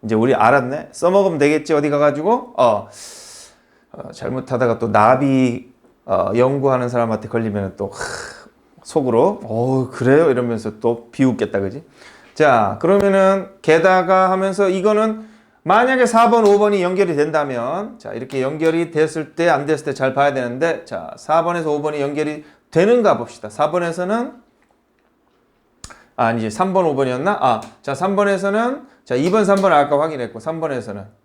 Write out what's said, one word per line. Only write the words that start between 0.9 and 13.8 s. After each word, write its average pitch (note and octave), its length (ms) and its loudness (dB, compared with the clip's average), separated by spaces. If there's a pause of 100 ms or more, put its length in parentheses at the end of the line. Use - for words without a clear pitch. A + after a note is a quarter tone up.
써먹으면 F#3 480 2
되겠지, D3 340 2
어디 D3 160 2
가가지고. D3 640 0
어. G#2+ 320 2 (1040)
어, - 180 -16
잘못하다가 B2+ 680 -4
또 A2+ 140 -4
나비, C3 800 2 (340)
어, F#2 300 0
연구하는 C3 520 2
사람한테 A#2 400 -2
걸리면은 G#2 500 -4
또, G2 100 -4
하, - 100 -12 (840)
속으로, C#3+ 600 0
"어, A#2+ 480 -2
그래요?" C#3+ 380 4
이러면서 A#2+ 500 -2
또 A#2 320 -2
비웃겠다, A#2 500 0
그지? A2 220 -8 (520)
자, A#2 440 2
그러면은 G3 680 2 (140)
게다가 F#3 680 4